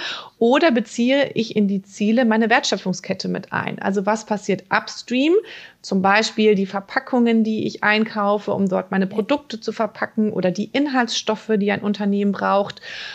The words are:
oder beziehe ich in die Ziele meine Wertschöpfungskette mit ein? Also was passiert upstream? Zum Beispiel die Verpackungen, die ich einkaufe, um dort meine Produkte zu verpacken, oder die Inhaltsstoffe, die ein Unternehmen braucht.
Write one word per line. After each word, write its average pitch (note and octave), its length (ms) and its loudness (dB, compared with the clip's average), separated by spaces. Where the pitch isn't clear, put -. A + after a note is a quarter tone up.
oder D4 320 4
beziehe B3 640 0
ich A3 220 -4
in G3+ 140 2
die G3 120 -2
Ziele A3+ 440 0
meine A3 240 4
Wertschöpfungskette G3 800 -2
mit F3+ 240 -6
ein? - 280 -4
Also G3 240 -2
was A3 200 0
passiert G3+ 440 -4
upstream? B3+ 640 0
Zum G3 200 -2
Beispiel G#3+ 540 4
die F#3+ 100 0
Verpackungen, A3+ 800 0
die A3 200 -2
ich - 200 -4
einkaufe, G#3 680 0
um G3 160 0
dort F#3+ 240 -2
meine F#3+ 160 0
Produkte A3 540 -4
zu A3+ 100 -6
verpacken, G#3+ 600 -2
oder F#3 180 0
die G3+ 220 -4
Inhaltsstoffe, B3 800 -2
die G3+ 160 0
ein G3+ 100 -2
Unternehmen G3+ 520 0
braucht. G3 480 0